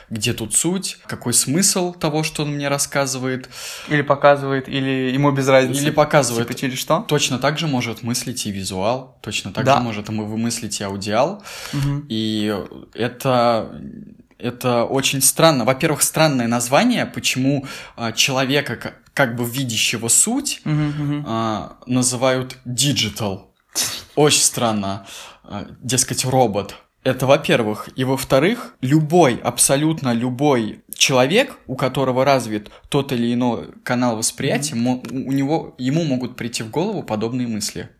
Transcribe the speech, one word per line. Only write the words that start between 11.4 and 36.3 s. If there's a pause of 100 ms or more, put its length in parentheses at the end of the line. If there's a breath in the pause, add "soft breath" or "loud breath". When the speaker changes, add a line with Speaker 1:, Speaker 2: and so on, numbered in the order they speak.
Speaker 2:
Мгм.
Speaker 1:
И (420)
это, (580)
это
очень
странно.
Во-первых,
странное
название,
почему, (320 loud breath)
а,
человека,
к-, (200)
как
бы
видящего
суть,
Speaker 2:
Мгм, (120)
мгм.
Speaker 1:
а, (100)
называют
digital. (760 loud breath)
Очень
странно. (380 loud breath)
А, (140)
дескать,
робот. (300)
Это
во-первых.
И
во-вторых,
любой,
абсолютно
любой (140)
человек,
у
которого
развит (180 soft breath)
тот
или
иной (120)
канал
восприятия,
Speaker 2:
Мгм.
Speaker 1:
мо-,
у
него,
ему
могут